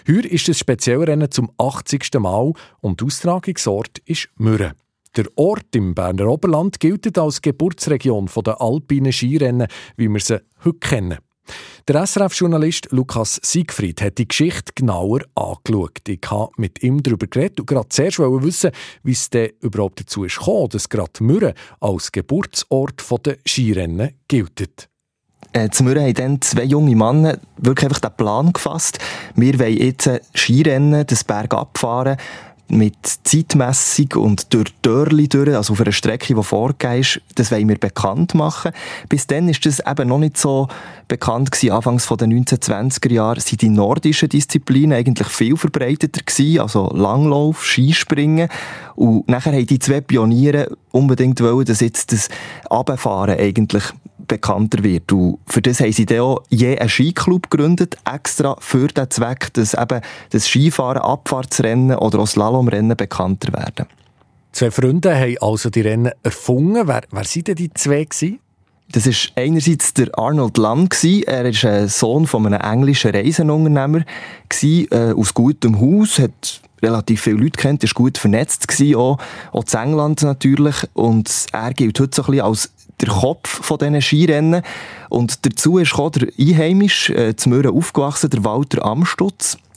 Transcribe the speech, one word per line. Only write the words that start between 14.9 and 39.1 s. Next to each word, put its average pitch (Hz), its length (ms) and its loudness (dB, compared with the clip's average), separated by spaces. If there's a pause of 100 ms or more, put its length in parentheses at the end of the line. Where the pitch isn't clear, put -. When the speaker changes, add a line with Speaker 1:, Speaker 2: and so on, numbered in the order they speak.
Speaker 1:
angeschaut. 92 720 -4
Ich 95 220 -8
habe 107 280 -4
mit 104 280 -6
ihm 135 180 0
darüber 113 240 -2
geredet 151 320 -4
und 135 80 -8
gerade 127 220 -2
zuerst 170 320 -2
wollte 131 260 0
wissen, 175 240 -2 (320)
wie 127 80 -2
es - 180 -4
denn 113 220 -2 (100)
überhaupt 101 380 -4
dazu - 240 -10
ist 92 160 -8
gekommen, 185 300 -2
dass - 200 -8
gerade 107 360 -6
Mürren 160 300 0 (260)
als 98 320 -4
Geburtsort - 920 -4 (240)
der 143 180 -4
Skirennen 101 680 -2 (160)
gilt. - 600 -4 (640)
Speaker 2:
Äh, 110 180 -2
zu - 120 0
Mürren 135 220 2
haben 123 100 2
dann 131 260 -2
zwei 117 220 -2
junge 139 320 4
Männer 139 440 4 (180)
wirklich 131 300 2
einfach 127 220 0
den - 80 -12
Plan 120 360 0
gefasst, - 480 -6 (340)
wir 127 240 4
wollen 113 200 2
jetzt 131 300 0 (280)
Skirennen, 147 680 2
das - 200 -2
Bergab 107 520 -4
fahren, 131 400 -2 (520)
mit 107 260 2 (300)
Zeitmessung 143 920 2
und 107 400 2
durch 110 260 0
Dörli 147 480 4
durch, 143 260 2
also 107 200 0
auf 98 80 2
einer 104 100 2
Strecke, 113 420 -2
die 110 80 2
vorgegeben 120 580 0
ist, - 200 -2 (140)
das 110 160 0
wollen 107 180 2
wir 104 80 2
bekannt 113 580 0
machen. 160 380 -2 (380)